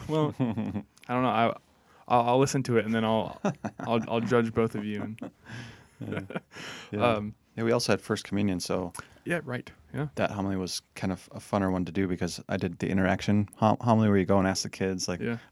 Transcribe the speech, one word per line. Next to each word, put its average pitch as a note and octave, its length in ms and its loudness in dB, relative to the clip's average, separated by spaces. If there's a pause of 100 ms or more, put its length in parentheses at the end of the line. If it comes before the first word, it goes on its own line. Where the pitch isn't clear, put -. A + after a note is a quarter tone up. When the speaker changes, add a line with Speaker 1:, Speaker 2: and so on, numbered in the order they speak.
Speaker 1:
Well, D3+ 260 0
Speaker 2:
<laughs> - 40 -4
Speaker 1:
I A2 760 -4
don't B2+ 100 0
know. B2 60 2
I, A2+ 160 4 (640)
I'll, A#2+ 220 6
I'll B2+ 100 6
listen C3+ 240 2
to A#2+ 140 2
it, G#2 80 4
and A2+ 80 -2
then A2+ 120 2
I'll, A2 340 0 (420)
I'll, A#2 280 0
I'll A#2 100 0
judge A#2 340 2
both A2+ 220 0
of G#2 80 -6
you. G#2 200 -6
And A2 220 -10
Speaker 2:
<laughs> - 60 -14 (800)
Yeah. - 120 -4 (360)
Speaker 1:
<laughs> - 340 -14
Speaker 2:
Yeah. G#2 220 0
Speaker 1:
Um, G#2+ 220 -4 (200)
Speaker 2:
Yeah, A2+ 80 -4
we A#2 80 2
also A#2 220 2
had F#2+ 80 0
First - 240 -4
Communion, G2 340 0
so F2+ 320 -4 (320)
Speaker 1:
Yeah, E3+ 220 -2
right. B2+ 260 -8 (220)
Yeah. C#3+ 220 -4
Speaker 2:
that G2 160 0
homily G2 260 -2
was F2+ 240 -6 (140)
kind F#2+ 180 -2
of - 180 -14
a G2+ 80 -12
funner F#2+ 320 0
one F#2 140 0
to E2+ 60 -6
do G2 160 0
because F2 420 -4
I F#2+ 80 0
did F2+ 220 -4
the - 100 -2
interaction G2 680 2
hom-, G#2+ 240 4
homily A2 300 4
where G2+ 80 6
you F#2 80 4
go G2 140 4
and F#2+ 80 4
ask F#2+ 160 0
the - 60 -8
kids, F#2+ 380 -4
like, F2+ 140 -4
Speaker 1:
Yeah. A#2 160 -4 (140)